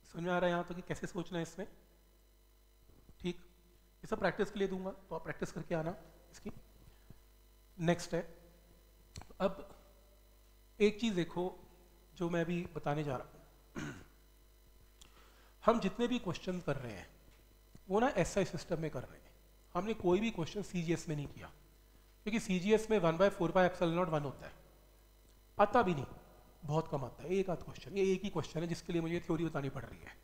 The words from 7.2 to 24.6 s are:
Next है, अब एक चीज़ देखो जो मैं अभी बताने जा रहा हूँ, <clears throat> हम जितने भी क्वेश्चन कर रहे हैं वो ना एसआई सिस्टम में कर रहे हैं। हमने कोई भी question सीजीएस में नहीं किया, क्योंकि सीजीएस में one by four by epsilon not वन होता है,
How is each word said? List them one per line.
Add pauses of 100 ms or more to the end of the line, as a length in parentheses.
Next
है, (1200)
अब (1080)
एक
चीज़
देखो (720)
जो
मैं
अभी (140)
बताने
जा
रहा
हूँ,
<clears throat>
हम
जितने
भी
क्वेश्चन
कर
रहे
हैं (800)
वो
ना (100)
एसआई
सिस्टम
में
कर
रहे
हैं। (480)
हमने
कोई
भी
question
सीजीएस
में
नहीं
किया, (800)
क्योंकि
सीजीएस
में
one
by
four
by
epsilon
not
वन
होता
है, (1040)